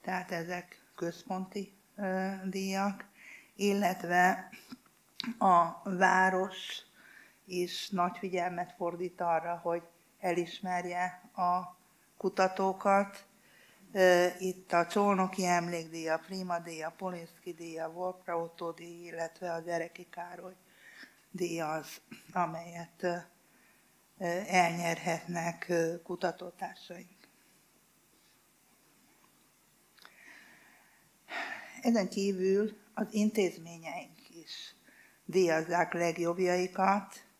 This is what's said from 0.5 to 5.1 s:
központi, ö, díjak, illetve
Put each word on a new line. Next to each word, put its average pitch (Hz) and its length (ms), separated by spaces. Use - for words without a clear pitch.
központi, 185 760
ö, 190 360
díjak, 190 600
illetve 185 920